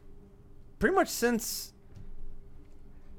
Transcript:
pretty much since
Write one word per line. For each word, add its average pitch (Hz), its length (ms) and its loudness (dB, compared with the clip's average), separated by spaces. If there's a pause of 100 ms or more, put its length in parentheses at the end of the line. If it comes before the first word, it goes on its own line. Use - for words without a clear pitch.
(800)
pretty 311 160 8
much 370 140 8
since - 640 2 (1500)